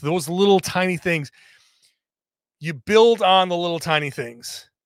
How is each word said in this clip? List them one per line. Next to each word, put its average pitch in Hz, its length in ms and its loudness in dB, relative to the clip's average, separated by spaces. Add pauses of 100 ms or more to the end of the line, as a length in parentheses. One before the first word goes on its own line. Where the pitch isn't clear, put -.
Those 147 260 -4
little 190 320 2
tiny 185 380 -4
things, 160 340 -4 (1300)
you 156 140 -10
build 220 480 2
on 185 260 4
the 180 80 -4
little 170 240 -4
tiny 151 300 -2
things. 120 600 -12 (160)